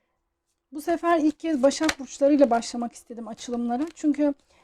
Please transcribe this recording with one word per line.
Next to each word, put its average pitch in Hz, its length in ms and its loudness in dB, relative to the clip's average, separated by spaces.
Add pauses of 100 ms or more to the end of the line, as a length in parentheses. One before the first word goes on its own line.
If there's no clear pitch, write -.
(720)
Bu 294 80 -10
sefer 339 380 0
ilk 302 220 0
kez 320 220 -2
Başak 277 380 2
burçlarıyla 277 500 4
başlamak 233 420 -4
istedim 226 360 -16
açılımlara. 240 680 -6
Çünkü, 285 400 0 (300)